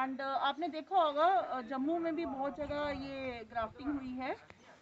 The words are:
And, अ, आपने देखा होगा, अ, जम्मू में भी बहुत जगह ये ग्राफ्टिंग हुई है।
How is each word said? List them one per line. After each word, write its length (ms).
And, 160
अ, 20
आपने 440
देखा 360
होगा, 220
अ, 360
जम्मू 380
में 160
भी 100
बहुत 320
जगह 320
ये 600
ग्राफ्टिंग 500
हुई 120
है। 260